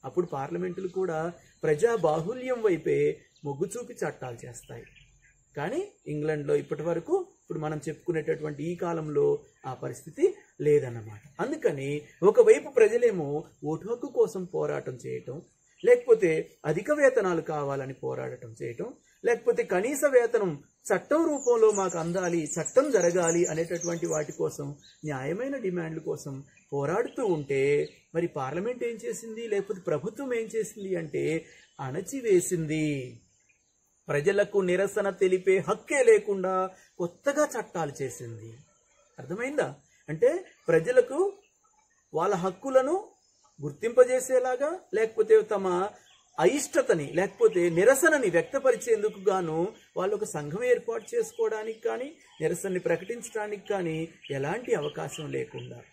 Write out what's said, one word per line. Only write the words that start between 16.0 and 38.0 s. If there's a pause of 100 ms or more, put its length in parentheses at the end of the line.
అధిక
వేతనాలు
కావాలని
పోరాడటం
చేయటం, (320)
లేకపోతే
కనీస
వేతనం (300)
చట్టం
రూపంలో
మాకు
అందాలి,
చట్టం
జరగాలి
అనేటటువంటి
వాటి
కోసం, (300)
న్యాయమైన
డిమాండ్ల
కోసం (300)
పోరాడుతూ
ఉంటే (280)
మరి (140)
పార్లమెంట్
ఏం
చేసింది, (100)
లేకపోతే
ప్రభుత్వం (100)
ఏం
చేసింది (100)
అంటే (560)
అణచివేసింది. (1200)
ప్రజలకు (120)
నిరసన
తెలిపే (120)
హక్కే
లేకుండా (460)
కొత్తగా
చట్టాలు